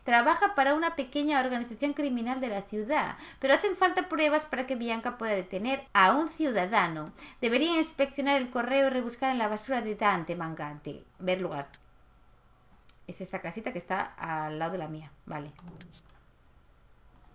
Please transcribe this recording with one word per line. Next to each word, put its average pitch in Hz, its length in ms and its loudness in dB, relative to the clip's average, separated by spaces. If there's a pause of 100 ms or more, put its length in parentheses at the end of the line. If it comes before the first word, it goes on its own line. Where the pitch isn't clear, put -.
trabaja 311 520 4
para 277 180 4
una 330 240 0
pequeña 285 440 0
organización 247 520 -2
criminal 254 480 -2
de 254 80 -4
la 196 140 -4
ciudad, 214 540 -2 (220)
pero 269 140 4
hacen 370 240 2
falta 359 320 2
pruebas 302 380 2
para 254 200 -4
que 262 100 -2
Bianca 233 420 -4
pueda 220 160 0
detener 202 580 -2
a 196 200 8
un 302 180 2
ciudadano. 185 800 0 (300)
Debería 269 340 2
inspeccionar 277 640 0
el 254 120 -2
correo 262 360 2
y 262 40 4
rebuscar 254 400 -2
en 254 80 0
la 214 100 2
basura 220 340 -2
de 214 120 -2
Dante 185 420 0
Morgante. 156 680 -8 (140)
Ver 185 240 0
lugar. 147 260 -6 (1400)
Es - 140 -12
esta 185 220 -8
casita 220 300 -8
que 262 60 -6
está - 380 -4
al 156 420 -4
lado 165 140 -2
de 185 60 -4
la 160 100 -6
mía. 156 240 -12 (140)
Vale. 147 260 -10 (1800)